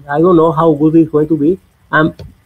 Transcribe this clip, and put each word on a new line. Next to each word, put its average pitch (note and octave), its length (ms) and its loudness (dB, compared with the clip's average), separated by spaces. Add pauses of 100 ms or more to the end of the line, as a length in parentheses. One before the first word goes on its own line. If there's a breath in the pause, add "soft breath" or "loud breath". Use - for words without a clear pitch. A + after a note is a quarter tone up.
I C#3+ 100 -4
don't F3+ 160 2
know D#3+ 160 2
how D#3+ 220 0
good D#3 220 0
it's D#3+ 160 2
going D3+ 180 -2
to E3 80 -2
be. D#3+ 220 -2 (320)
And D#3 220 -2 (320)